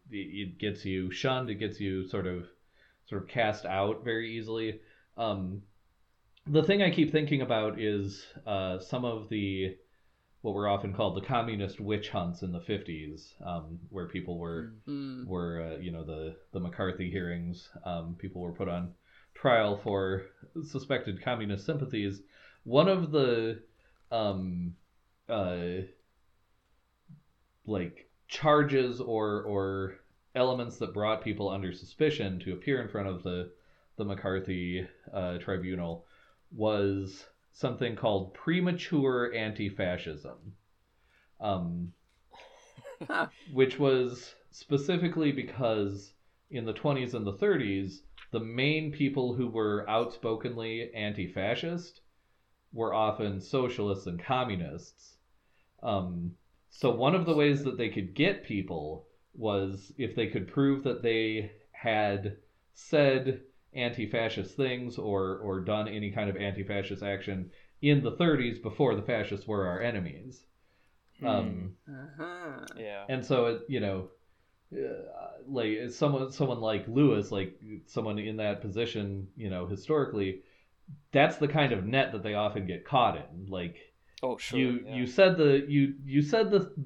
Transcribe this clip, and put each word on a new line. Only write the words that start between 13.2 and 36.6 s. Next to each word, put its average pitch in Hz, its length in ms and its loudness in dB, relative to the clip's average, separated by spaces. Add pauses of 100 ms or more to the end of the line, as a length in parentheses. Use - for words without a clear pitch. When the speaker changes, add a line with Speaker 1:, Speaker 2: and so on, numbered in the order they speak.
Speaker 1:
um, 82 320 -8 (120)
where 90 180 -8
people 87 320 -6
were, 85 340 -8 (140)
Speaker 2:
Mm. 135 360 -8
Speaker 1:
were, 85 380 -4
uh, 80 140 -8
you 87 160 -8
know, 82 120 -8
the, 78 300 -8 (180)
the - 60 -6
McCarthy 90 540 -4
hearings, 87 560 -6 (160)
um, 85 340 -6
people 92 240 -10
were 87 100 -6
put 95 160 -4
on 87 240 -4 (420)
trial 110 420 4
for 95 500 0 (380)
suspected - 580 -4
communist 107 420 -2
sympathies. 110 580 -2 (420)
One 139 240 6
of 175 240 2
the, 117 500 2 (480)
um, 92 640 -2 (540)
uh, 90 540 -2 (1800)
like, 92 420 -6 (200)
charges 139 720 4
or, 107 420 0
or 98 520 -2 (400)
elements 127 440 0
that 92 160 -6
brought 107 280 0
people 101 260 -2
under 95 240 -2
suspicion 101 680 0
to 92 120 -4
appear 123 300 -2
in 104 60 -6
front 98 200 -4
of 87 140 -6
the, 90 300 -4 (440)
the 107 80 -4
McCarthy, 92 800 -2 (260)
uh, 90 260 -4
tribunal 87 680 -4 (440)
was 101 760 0 (280)